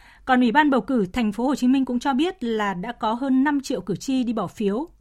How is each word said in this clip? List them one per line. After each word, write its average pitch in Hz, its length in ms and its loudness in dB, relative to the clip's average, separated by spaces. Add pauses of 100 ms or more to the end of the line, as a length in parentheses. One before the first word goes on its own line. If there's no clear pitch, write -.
(240)
Còn 254 160 2
Ủy 240 120 4
ban 302 180 4
Bầu 262 100 2
cử 220 260 0
thành 214 260 -2
phố 233 140 -2
Hồ 285 80 2
Chí 247 140 0
Minh 269 160 4
cũng 247 140 -2
cho 277 160 -2
biết 339 300 -2
là 214 300 -2
đã 196 180 -8
có 220 200 -4
hơn 262 320 2
năm 285 160 0
triệu 254 200 -4
cử 190 160 -4
tri 262 280 -2
đi 233 80 -2
bỏ 214 140 -4
phiếu, 220 420 -2 (120)